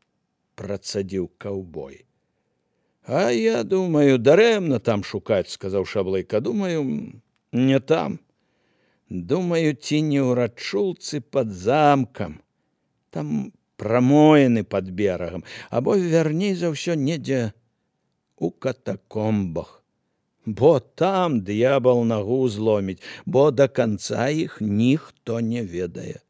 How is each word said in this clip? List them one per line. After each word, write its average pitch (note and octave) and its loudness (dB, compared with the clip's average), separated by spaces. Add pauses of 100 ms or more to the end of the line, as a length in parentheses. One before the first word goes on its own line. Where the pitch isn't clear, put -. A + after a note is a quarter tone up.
(560)
працадзіў F#2+ -6
каўбой. E2 -12 (1000)
"А F3+ 0
я A3+ 0
думаю, D3 4
дарэмна E3+ 4
там G#2 0
шукаць, — G2 -2
сказаў F#2+ -2
Шаблыка, — F#2+ -2
думаю, E3 -4 (380)
не C3 4
там. D#3 -2 (920)
Думаю, D#3 -2
ці D3+ -2
не C#3+ 0
ў B2+ 2
рачулцы E3 -4
пад A#2 -2
замкам". A#2 0 (720)
Там D3+ -6 (240)
прамоіны B2+ 4
пад F#2+ -4
берагам, F2+ -4 (260)
або, B2+ 0
вярней E3 0
за E3+ -2
ўсё, E3+ -4
недзе C3 -2 (840)
у E2+ -4
катакомбах. G#2 -6 (640)
Бо B2 4
там F3 -2
д'ябал A#2+ 2
нагу A2+ 0
зломіць, G#2 -2 (240)
бо C#3 4
да C3+ 4
канца A2+ -2
іх D#3+ -6
ніхто A#2 -2
не A#2 -4
ведае. F2 -8 (120)